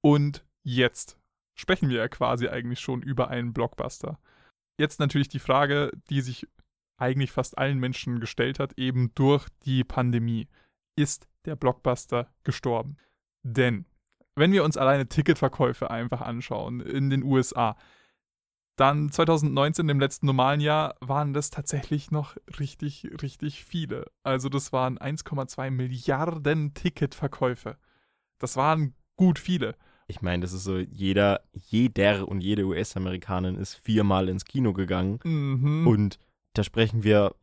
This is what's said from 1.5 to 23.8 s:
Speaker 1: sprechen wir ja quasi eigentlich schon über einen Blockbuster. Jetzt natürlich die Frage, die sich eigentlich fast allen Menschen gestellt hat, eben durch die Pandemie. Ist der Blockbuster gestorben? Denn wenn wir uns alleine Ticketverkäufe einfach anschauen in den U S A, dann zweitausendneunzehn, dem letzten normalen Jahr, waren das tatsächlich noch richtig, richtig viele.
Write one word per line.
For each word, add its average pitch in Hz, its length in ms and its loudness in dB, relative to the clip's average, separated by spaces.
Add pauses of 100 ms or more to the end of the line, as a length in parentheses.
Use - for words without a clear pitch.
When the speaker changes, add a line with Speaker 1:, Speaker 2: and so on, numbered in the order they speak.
Speaker 1:
sprechen - 360 0
wir 120 80 0
ja 113 100 0
quasi 120 400 -2
eigentlich 123 320 -6
schon 127 220 -6
über 127 260 -2
einen 120 240 -6
Blockbuster. - 680 -6 (600)
Jetzt 147 220 -2
natürlich 143 280 2
die 139 100 -8
Frage, 143 520 2 (180)
die 139 140 0
sich 123 240 -10 (520)
eigentlich 131 340 0
fast - 260 -4
allen 135 200 0
Menschen 127 420 -4
gestellt 120 380 -2
hat, 139 200 -4
eben 127 360 0
durch 139 340 4 (160)
die 131 200 2
Pandemie. 117 640 -2 (480)
Ist - 320 -2 (160)
der 156 120 -6
Blockbuster 123 760 -2 (120)
gestorben? 127 520 -4 (460)
Denn 120 420 0 (520)
wenn 165 160 4
wir 190 120 4
uns 151 120 0
alleine 135 320 2
Ticketverkäufe 135 840 0
einfach 120 320 -6
anschauen 120 580 -8
in 139 300 0
den 135 120 0
U 135 140 2
S 127 180 2
A, 117 220 0 (1000)
dann 147 340 2
zweitausendneunzehn, 156 760 2
dem 143 140 2
letzten 139 260 0
normalen 135 340 4
Jahr, 151 400 0
waren 139 340 -2
das 143 160 -2
tatsächlich - 600 -4
noch 151 260 -2 (220)
richtig, - 520 -8 (100)
richtig 143 440 -8
viele. - 460 -8 (120)